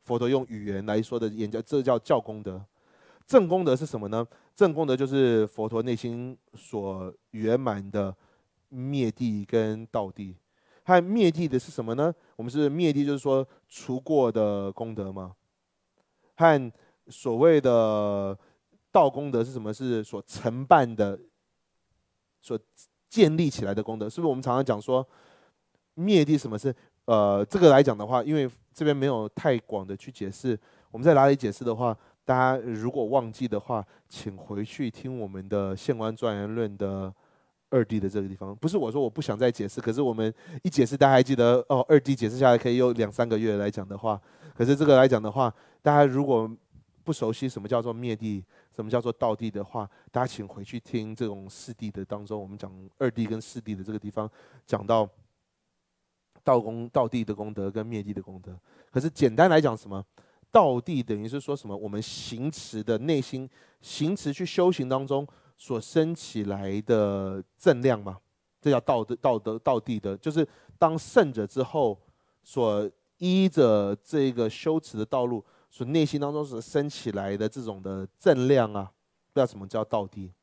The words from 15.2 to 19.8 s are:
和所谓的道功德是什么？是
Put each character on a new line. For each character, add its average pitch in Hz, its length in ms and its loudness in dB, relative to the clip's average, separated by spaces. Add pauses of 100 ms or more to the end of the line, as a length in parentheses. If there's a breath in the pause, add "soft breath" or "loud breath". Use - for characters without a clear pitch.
和 147 360 4 (360 soft breath)
所 - 280 -4
谓 151 240 6
的 104 800 2 (540 soft breath)
道 156 180 6
功 143 200 -6
德 120 140 0
是 127 80 -6
什 131 100 -10
么？ 107 120 -8
是 120 300 -4